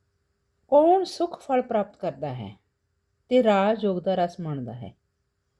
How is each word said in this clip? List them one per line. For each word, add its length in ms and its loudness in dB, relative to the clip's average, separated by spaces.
ਕੌਣ 360 6
ਸੁੱਖ 380 -6
ਫਲ 200 -2
ਪ੍ਰਾਪਤ 360 -4
ਕਰਦਾ 360 -8
ਹੈ 260 -12
ਤੇ 140 4
ਰਾਜ 400 2
ਯੋਗ 180 -2
ਦਾ 140 -2
ਰਸ 240 -2
ਮਾਣਦਾ 340 -8
ਹੈ? 240 -16